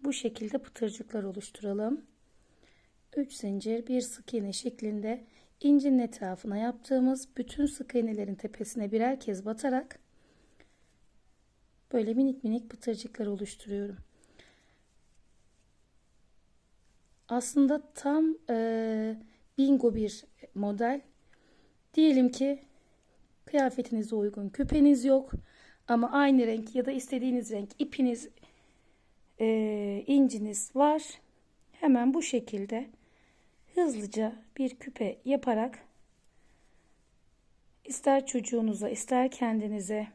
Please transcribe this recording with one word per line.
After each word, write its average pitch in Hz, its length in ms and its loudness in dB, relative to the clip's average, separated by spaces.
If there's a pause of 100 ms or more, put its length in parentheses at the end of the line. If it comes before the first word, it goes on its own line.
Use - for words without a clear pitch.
Bu 277 100 -2
şekilde 226 440 -4
pıtırcıklar 220 680 -6
oluşturalım. 208 800 -6 (1120)
Üç 277 180 -4
zincir, 220 540 -4
bir 254 140 0
sık - 320 -12
iğne 202 200 -4
şeklinde 220 720 -6 (380)
incinin 285 380 6
etrafına 202 580 -4
yaptığımız 254 800 0
bütün 277 280 -2
sık 285 300 -6
iğnelerin 214 400 -2
tepesine 208 560 -8
birer 247 280 0
kez 196 260 -6
batarak 254 540 -4 (1900)
böyle 220 200 0
minik 262 300 0
minik 226 260 -4
pıtırcıklar 226 560 -8
oluşturuyorum. 202 720 -8 (3250)
Aslında 277 640 2
tam, 311 440 2 (120)
e, 226 680 -2 (400)
bingo 269 380 4
bir 214 280 -4 (320)
model. 208 460 -2 (920)
Diyelim 269 380 6
ki 277 320 -2 (840)
kıyafetinize 247 720 0
uygun 208 340 -2
küpeniz 277 560 6
yok 269 260 4 (560)
ama 233 240 2
aynı 277 360 6
renk 220 280 -4
ya 247 100 0
da 269 60 -2
istediğiniz 247 600 -4
renk 202 180 -6 (100)
ipiniz, 254 500 -2 (1080)
e, 214 680 -2
inciniz 226 680 0
var. 302 280 4 (680)
Hemen 262 420 4
bu 320 80 0
şekilde 226 680 -4 (840)
hızlıca 220 600 -2 (220)
bir 254 180 -2
küpe - 500 -8
yaparak 254 540 0 (2000)
ister 269 400 0
çocuğunuza, 220 640 -2
ister 254 420 0
kendinize 214 840 -4